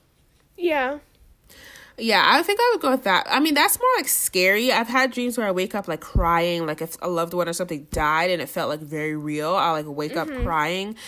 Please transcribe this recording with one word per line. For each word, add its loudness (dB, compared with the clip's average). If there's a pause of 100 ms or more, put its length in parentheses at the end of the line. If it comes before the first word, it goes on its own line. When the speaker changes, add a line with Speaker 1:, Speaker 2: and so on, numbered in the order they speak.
(580)
Speaker 1:
Yeah. -2 (1000)
Speaker 2:
Yeah, 4
I 6
think 0
I 4
would -2
go 0
with 0
that. 2
I 2
mean, 2
that's 2
more, 2
like, -4
scary. 2
I've 0
had 2
dreams -4
where -2
I 0
wake -2
up, -6
like, -6
crying, 4
like, -4
if -6
a -2
loved -2
one 0
or -4
something -6
died 2
and 0
it -6
felt, -4
like, -4
very -6
real, -4
I'll, 0
like, -4
wake -8
Speaker 1:
Mm-hmm. -6
Speaker 2:
up -4
crying. -2 (120)